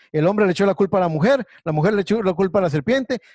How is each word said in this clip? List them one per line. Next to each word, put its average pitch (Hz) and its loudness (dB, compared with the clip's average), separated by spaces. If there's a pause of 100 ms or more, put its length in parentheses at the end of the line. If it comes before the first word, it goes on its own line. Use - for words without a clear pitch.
(120)
el 156 0
hombre 208 2
le 185 2
echó 202 0
la 196 2
culpa 196 0
a - 2
la 175 0
mujer, 202 0 (180)
la 165 -4
mujer 156 2
le 202 0
echó 220 -2
la 190 0
culpa 190 0
a - 0
la 170 0
serpiente, 226 -2 (140)